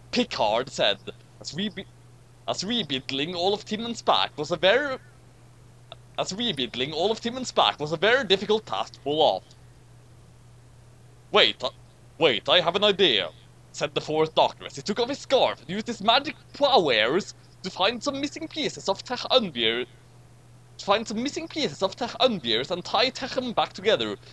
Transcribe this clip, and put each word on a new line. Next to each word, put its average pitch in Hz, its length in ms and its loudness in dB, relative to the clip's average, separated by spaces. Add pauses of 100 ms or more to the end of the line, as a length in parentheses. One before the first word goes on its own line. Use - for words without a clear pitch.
(100)
Picard 127 580 0
said, 104 280 0 (420)
as - 140 -14
rebu-, 196 320 -6 (640)
as - 180 -4
rebuilding 151 720 -4
all 180 180 2
of 202 100 -4
Timon's 226 380 -6
back 104 360 2
was 151 140 -6
a 170 60 0
very, 254 400 4 (1200)
as 156 160 -4
rebuilding 139 580 -4
all 170 200 0
of 220 100 -6
Timon's 240 320 -6
back 123 260 4
was 151 140 -4
a 170 40 -2
very 226 280 4
difficult 202 400 2
task 104 280 -6
to - 80 -20
pull 151 200 0
off. 101 220 4 (1900)
"Wait, 139 320 4
uh, 127 60 -4 (480)
wait, 135 320 2
I 170 120 6
have 170 140 0
an 202 80 0
idea," 165 460 2 (420)
said - 220 -6
the 147 80 -4
fourth 156 320 0
Doctor 135 320 2
as - 100 -16
he 143 60 -10
took 208 180 -4
off 240 100 0
his 277 100 -6
scarf 156 420 2
and - 80 -14
used 202 180 -6
his 240 140 -8
magic 262 340 2 (180)
powers 170 800 4 (280)
to 190 60 -8
find 214 320 0
some 277 200 -4
missing 302 260 -8
pieces 196 400 -6
of 190 160 -2
Tech 247 160 -8 (120)
Unveer, 120 540 0 (920)
to - 80 -14
find 208 220 2
some 220 140 -4
missing 311 260 -6
pieces 214 360 -4
of - 120 -2
Tech 240 160 -6 (100)
Unveers 151 500 0
and 175 140 -6
tie 240 260 0
Techem 254 420 -6
back 160 200 0
together, 147 420 0 (180)